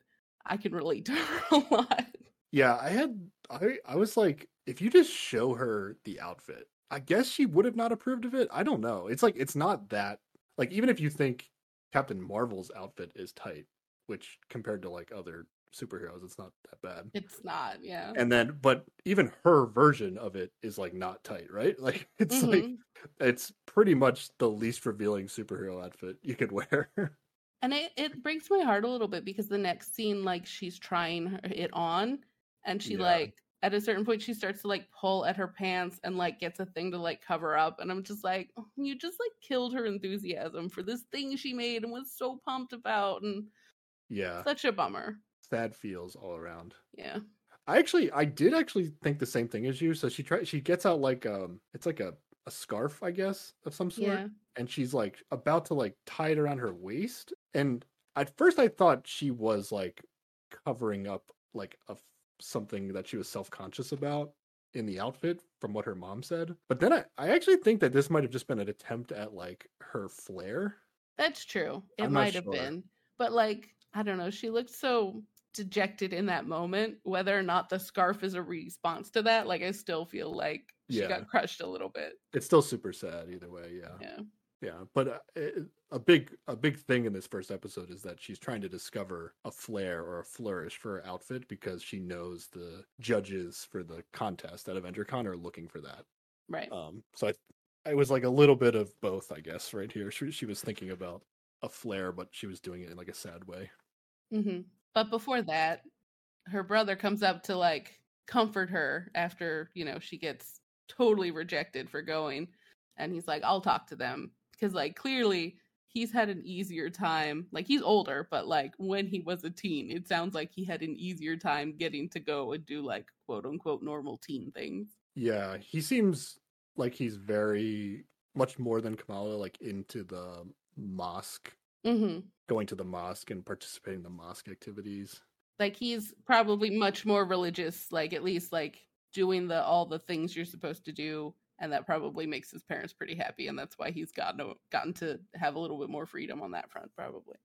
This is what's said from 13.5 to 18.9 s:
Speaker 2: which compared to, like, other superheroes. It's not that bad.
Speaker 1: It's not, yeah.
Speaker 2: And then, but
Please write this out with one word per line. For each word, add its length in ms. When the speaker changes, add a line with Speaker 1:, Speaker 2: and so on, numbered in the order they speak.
Speaker 2:
which 320
compared 320
to, 80
like, 220
other 340
superheroes. 520
It's 140
not 140
that 120
bad. 320
Speaker 1:
It's 300
not, 380
yeah. 340
Speaker 2:
And 140
then, 300
but 260